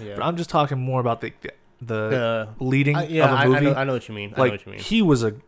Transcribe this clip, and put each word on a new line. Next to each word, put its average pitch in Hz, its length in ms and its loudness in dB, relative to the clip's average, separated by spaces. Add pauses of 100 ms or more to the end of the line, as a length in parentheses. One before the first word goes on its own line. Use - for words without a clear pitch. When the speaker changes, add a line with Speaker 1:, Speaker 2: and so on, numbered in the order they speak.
Speaker 1:
yeah. 104 140 -12
Speaker 2:
But 104 80 -6
I'm 170 140 -2
just 170 120 -6
talking 143 300 0
more 127 220 -2
about 117 200 -2
the, 113 120 -8 (480)
the 110 280 -4
Speaker 1:
The 113 400 -2 (100)
Speaker 2:
leading 139 360 2
Speaker 1:
I, 170 120 -2
yeah, 160 180 2
Speaker 2:
of 135 60 4
a - 20 2
Speaker 1:
I, 131 120 4
Speaker 2:
movie. 131 120 6
Speaker 1:
I - 40 2
know, 143 120 4
I 131 100 -2
know 135 100 -2
what 120 140 -6
you 110 80 -12
mean. 101 200 -10
I - 40 0
Speaker 2:
Like, 131 120 4
Speaker 1:
know - 20 -4
what 101 120 -12
you 98 80 -16
mean. 101 80 -14
Speaker 2:
he 226 200 2
was 143 220 6
a 110 120 0 (120)